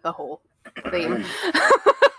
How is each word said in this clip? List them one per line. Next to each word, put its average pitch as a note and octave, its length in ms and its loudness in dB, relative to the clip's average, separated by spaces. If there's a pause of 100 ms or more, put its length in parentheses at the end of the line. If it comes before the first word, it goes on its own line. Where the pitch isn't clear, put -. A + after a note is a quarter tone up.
the E3 80 -4
whole D3+ 320 -12 (480)
thing. F3+ 340 -2 (920)